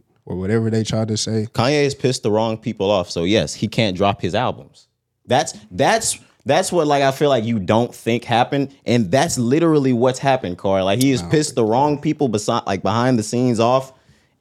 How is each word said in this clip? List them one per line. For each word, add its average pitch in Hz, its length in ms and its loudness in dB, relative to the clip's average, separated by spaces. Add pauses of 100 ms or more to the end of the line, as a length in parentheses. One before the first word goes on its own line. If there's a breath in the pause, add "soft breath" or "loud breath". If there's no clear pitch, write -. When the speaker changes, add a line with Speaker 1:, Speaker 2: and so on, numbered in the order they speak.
(260)
Speaker 1:
or 92 100 -10
whatever 110 340 -2
they 110 140 0
tried 110 240 -4
to 110 80 -2
say. 110 380 -4
Speaker 2:
Kanye 143 320 2
has 135 100 -2
pissed - 280 -4
the 110 80 0
wrong 110 260 0
people 104 340 -2
off, 92 180 0
so 85 140 -4
yes, 90 300 0
he 107 160 -4
can't 107 260 -2
drop 98 260 0
his 92 140 -4
albums. 98 520 -6 (380)
That's, 139 280 0 (180)
that's, 160 480 -2 (260 soft breath)
that's 170 260 0
what, 165 160 0
like, 143 160 2
I 135 80 4
feel 160 160 0
like 127 160 2
you 113 160 -2
don't 110 340 2
think 117 300 -2
happened, 135 500 0 (120)
and 113 260 2
that's 139 260 2
literally 143 540 2
what's 127 260 2
happened, 131 400 -2
Corey. 98 240 0
Like, 101 200 0
he 139 100 2
has 120 80 0
Speaker 1:
I 87 40 -6
don't 85 80 -10
Speaker 2:
pissed 151 240 0
the 127 60 0
Speaker 1:
think 107 100 2
Speaker 2:
wrong 143 280 2
people 151 300 -2
besi-, 110 360 -2
like, 95 160 -4
behind 117 380 2
the 107 40 0
scenes 123 360 0
off, 127 320 0 (500 soft breath)